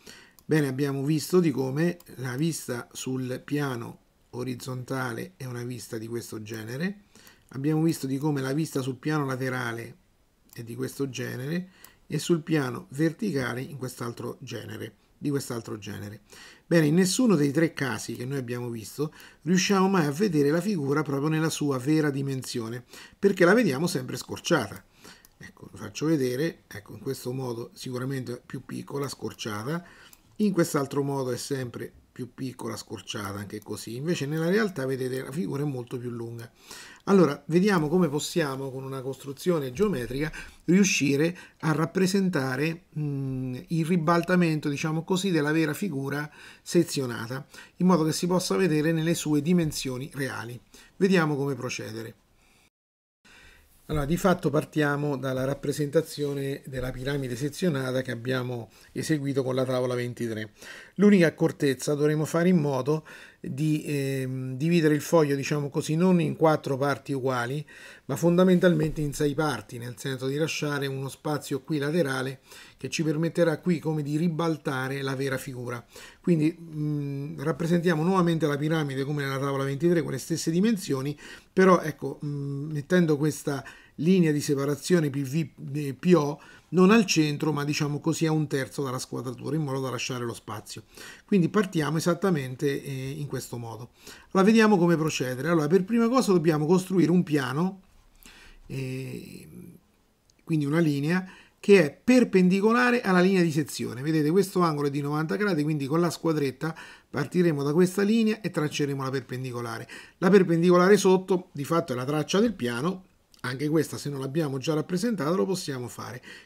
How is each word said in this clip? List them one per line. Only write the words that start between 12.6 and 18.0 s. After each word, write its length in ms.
verticale 680
in 160
quest'altro 640
genere, 560
di 100
quest'altro 500
genere. 420
Bene, 220
in 80
nessuno 400
dei 160
tre 220
casi 420